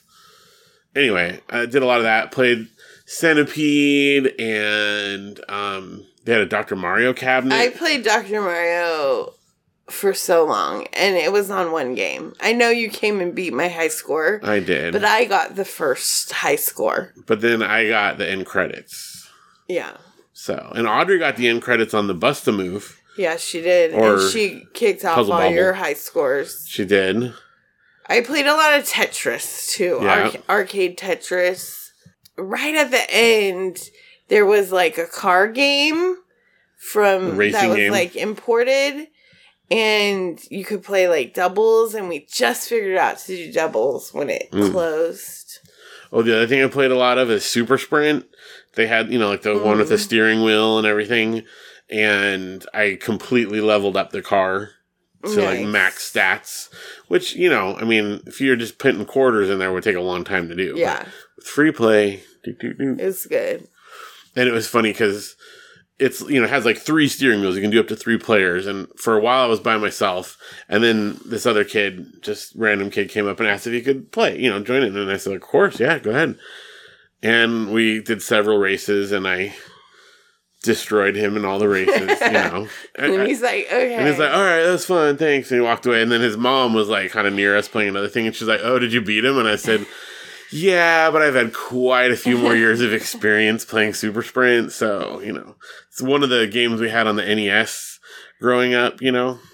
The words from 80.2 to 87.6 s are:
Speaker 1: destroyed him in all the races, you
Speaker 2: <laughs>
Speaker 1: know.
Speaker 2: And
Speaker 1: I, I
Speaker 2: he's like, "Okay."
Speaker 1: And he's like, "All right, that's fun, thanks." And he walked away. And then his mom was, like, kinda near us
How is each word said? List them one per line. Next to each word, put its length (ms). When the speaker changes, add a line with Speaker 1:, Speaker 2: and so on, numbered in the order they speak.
Speaker 1:
destroyed 520
him 200
in 80
all 140
the 100
races, 520
you 100
Speaker 2:
<laughs> 20
Speaker 1:
know. 360
Speaker 2:
And 240
Speaker 1:
I, 40
I 20
Speaker 2:
he's 160
like, 240
"Okay." 280
Speaker 1:
And 140
he's 100
like, 140
"All 100
right, 220
that's 220
fun, 300
thanks." 340
And 100
he 60
walked 200
away. 160
And 80
then 100
his 160
mom 380
was, 140
like, 240
kinda 180
near 260
us 120